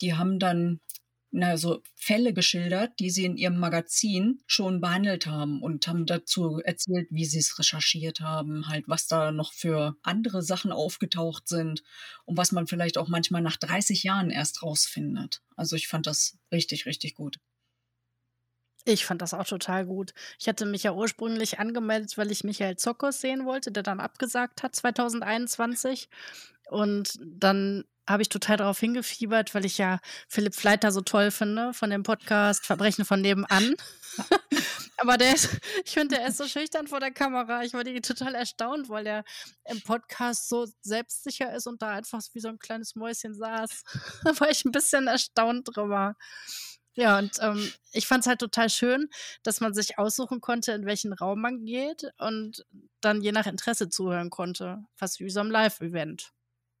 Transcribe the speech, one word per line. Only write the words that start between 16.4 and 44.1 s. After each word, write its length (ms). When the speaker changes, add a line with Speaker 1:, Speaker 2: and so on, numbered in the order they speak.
Speaker 1:
richtig, 360
richtig 260
gut. 240
Speaker 2:
Ich 160
fand 160
das 120
auch 100
total 420
gut. 280
Ich 80
hatte 180
mich 180
ja 100
ursprünglich 640
angemeldet, 580
weil 140
ich 140
Michael 320
Zokos 420
sehen 260
wollte, 280
der 100
dann 160
abgesagt 640
hat 140
zweitausendeinundzwanzig. 1300
Und 520
dann 640
habe 140
ich 80
total 260
darauf 240
hingefiebert, 720
weil 120
ich 120
ja 220
Philipp 260
Fleiter 380
so 80
toll 300
finde 420
von 160
dem 140
Podcast 640
Verbrechen 380
von 160
nebenan. 560
<laughs> 800
Aber 220
der 180
ist, 140
ich 80
finde, 240
der 120
ist 100
so 100
schüchtern 400
vor 140
der 100
Kamera. 540
Ich 80
war 100
die 160
total 360
erstaunt, 520
weil 160
der 220
im 160
Podcast 640
so 180
selbstsicher 720
ist 140
und 140
da 80
einfach 320
wie 80
so 80
ein 100
kleines 380
Mäuschen 380
saß. 500
<laughs> 200